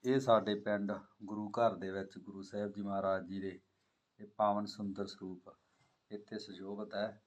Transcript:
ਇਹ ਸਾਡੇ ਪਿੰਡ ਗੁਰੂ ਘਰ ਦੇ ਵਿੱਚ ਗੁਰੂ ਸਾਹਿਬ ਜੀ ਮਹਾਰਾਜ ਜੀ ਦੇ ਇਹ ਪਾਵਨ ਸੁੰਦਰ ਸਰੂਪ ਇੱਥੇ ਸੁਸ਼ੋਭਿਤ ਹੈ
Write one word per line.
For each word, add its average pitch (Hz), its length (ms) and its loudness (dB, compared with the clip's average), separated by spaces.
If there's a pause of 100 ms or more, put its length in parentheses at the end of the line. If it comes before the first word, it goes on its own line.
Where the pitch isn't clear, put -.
ਇਹ 131 160 6
ਸਾਡੇ 107 360 6
ਪਿੰਡ 104 360 0 (320)
ਗੁਰੂ 104 260 -4
ਘਰ 110 260 4
ਦੇ 95 160 -6
ਵਿੱਚ 95 260 -6
ਗੁਰੂ 98 240 -12
ਸਾਹਿਬ 101 320 -4
ਜੀ 104 80 -6
ਮਹਾਰਾਜ 95 460 0
ਜੀ 95 140 -6
ਦੇ 95 180 -6 (600)
ਇਹ 104 80 -14 (100)
ਪਾਵਨ 104 280 4
ਸੁੰਦਰ 101 420 -4
ਸਰੂਪ 92 420 -12 (640)
ਇੱਥੇ 104 280 -10
ਸੁਸ਼ੋਭਿਤ 101 560 -8
ਹੈ 104 320 -2